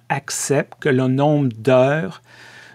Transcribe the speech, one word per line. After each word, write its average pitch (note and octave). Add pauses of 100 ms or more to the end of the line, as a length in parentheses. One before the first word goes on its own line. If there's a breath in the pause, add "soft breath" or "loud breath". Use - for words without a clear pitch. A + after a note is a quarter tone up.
accepte -
que -
le C3
nombre C#3+
d'heures C3+ (540 loud breath)